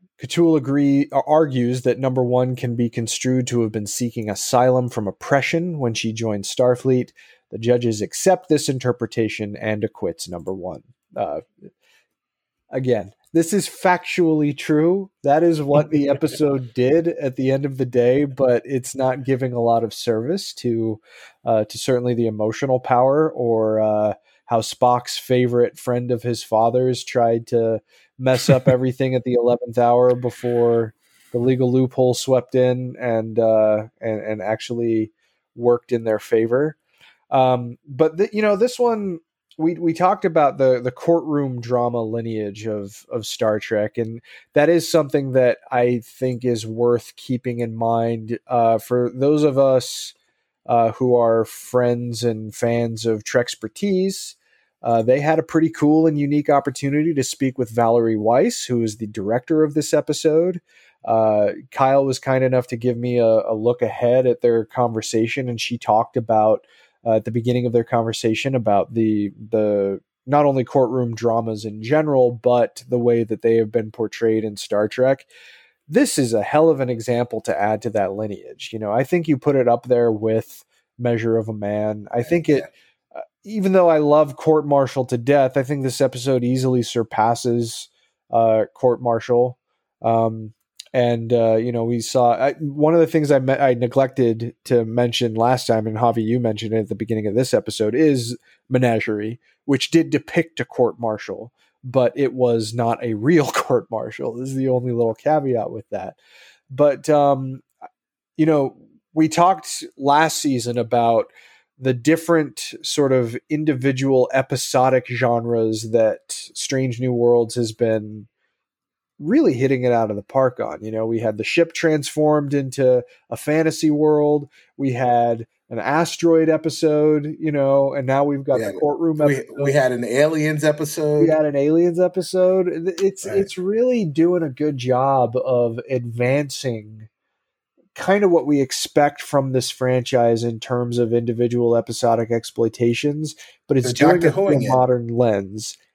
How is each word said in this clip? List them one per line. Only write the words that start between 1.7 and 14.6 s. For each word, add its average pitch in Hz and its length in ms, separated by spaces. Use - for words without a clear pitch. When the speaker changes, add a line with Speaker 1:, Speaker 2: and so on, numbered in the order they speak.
Speaker 1:
that 123 140
number 131 260
one 127 320
can 123 200
be 120 140
construed 127 580
to 120 140
have 110 100
been 107 160
seeking 117 420
asylum 127 600
from 110 180
oppression 160 720
when 120 140
she 113 200
joined 110 300
Starfleet. 127 680
The - 60
judges 117 440
accept 180 480
this 151 200
interpretation 113 880
and 107 280
acquits 95 460
number 87 240
one. 90 300
Uh, 80 260
again, 120 440
this 165 200
is 202 140
factually 160 880
true. 170 540